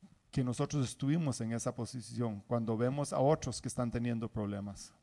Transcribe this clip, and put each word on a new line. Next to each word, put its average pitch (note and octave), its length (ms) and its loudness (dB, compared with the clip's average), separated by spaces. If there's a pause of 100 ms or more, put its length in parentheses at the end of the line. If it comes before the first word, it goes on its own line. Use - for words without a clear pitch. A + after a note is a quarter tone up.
(300)
que C3+ 140 2
nosotros C3+ 420 2
estuvimos C#3 540 0
en A2+ 120 -2
esa A#2 220 -2
posición A2+ 720 -4
cuando A2+ 300 2
vemos C3+ 360 0
a C#3 60 0
otros C3+ 420 4
que C3 80 -6
están A#2+ 220 0
teniendo A#2 380 0
problemas. G2+ 640 -6 (100)